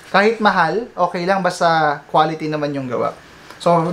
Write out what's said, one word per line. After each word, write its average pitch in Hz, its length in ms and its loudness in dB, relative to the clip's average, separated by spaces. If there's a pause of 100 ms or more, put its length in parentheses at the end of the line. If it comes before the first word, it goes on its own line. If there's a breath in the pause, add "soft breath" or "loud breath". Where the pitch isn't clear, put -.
kahit 220 320 2
mahal, 190 560 0
okay 180 240 -2
lang 190 240 0
basta 160 640 0
quality 160 400 0
naman 147 240 -4
yung 135 160 -6
gawa. 117 240 -4 (420 loud breath)
So, 170 380 2